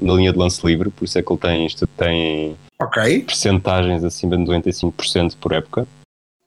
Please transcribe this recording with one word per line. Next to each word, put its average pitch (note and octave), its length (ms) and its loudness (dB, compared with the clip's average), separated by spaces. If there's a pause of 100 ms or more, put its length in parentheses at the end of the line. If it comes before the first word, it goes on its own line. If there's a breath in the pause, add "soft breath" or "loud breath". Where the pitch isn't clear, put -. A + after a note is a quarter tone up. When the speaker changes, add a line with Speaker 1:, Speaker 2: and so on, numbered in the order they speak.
Speaker 1:
na F#2 120 2
linha F#2 180 6
de E2+ 60 -2
lance F2+ 280 0
livre, E2 240 2
por - 160 -6
isso - 120 -4
é - 60 2
que - 80 -4
ele F2 80 0
tem E2 260 0
isto, E2+ 220 -2
tem D#2+ 680 -2 (240)
Speaker 2:
Ok. A#2+ 400 0
Speaker 1:
percentagens F#2 840 0
acima F2 320 -2
de F2 80 2
noventa E2+ 260 0
e F2 40 0
cinco F2 200 -2
por - 120 -8
cento E2+ 320 0
por - 160 -4
época. - 340 -4 (600)